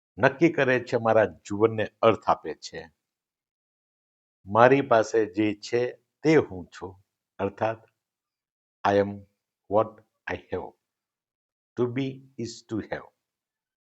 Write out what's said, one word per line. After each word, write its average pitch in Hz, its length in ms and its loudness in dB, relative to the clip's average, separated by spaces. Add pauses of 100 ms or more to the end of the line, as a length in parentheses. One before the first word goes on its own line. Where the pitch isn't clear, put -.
(180)
નક્કી 135 340 2
કરે 131 280 0
છે, 123 160 -6
મારા 110 280 2
જીવનને 104 600 -2 (160)
અર્થ 113 260 2
આપે - 260 -4
છે. - 360 -18 (1600)
મારી 120 340 6
પાસે 113 460 0
જે 107 280 -2
છે 120 380 -4 (300)
તે 156 140 4
હું 90 300 -2
છું, - 400 -18 (320)
અર્થાત 110 460 -4 (1040)
I 101 60 4
am 101 140 2 (640)
what 110 300 0 (300)
I 110 40 -6
have. - 360 -12 (1080)
To 123 80 0
be 135 220 -6 (280)
is - 340 -12
to 107 60 -4
have. - 300 -10 (760)